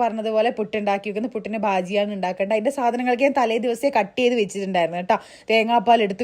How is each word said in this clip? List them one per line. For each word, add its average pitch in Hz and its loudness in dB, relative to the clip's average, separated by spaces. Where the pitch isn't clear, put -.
പറഞ്ഞതുപോലെ 220 0
പുട്ടുണ്ടാക്കി 208 -4
വെക്കുന്നു. 214 -4
പുട്ടിന് 214 -6
ഭാജിയാണ് 202 0
ഉണ്ടാക്കേണ്ടത്. 185 -2
അതിൻ്റെ 214 0
സാധനങ്ങളൊക്കെ 247 0
ഞാൻ 277 4
തലേ 233 2
ദിവസമേ 240 0
കട്ട് 196 -2
ചെയ്ത് 247 4
വെച്ചിട്ടുണ്ടായിരുന്നു 185 -2
കേട്ടോ. 180 0
തേങ്ങാപ്പാൽ 226 4
എടുത്ത് 196 -2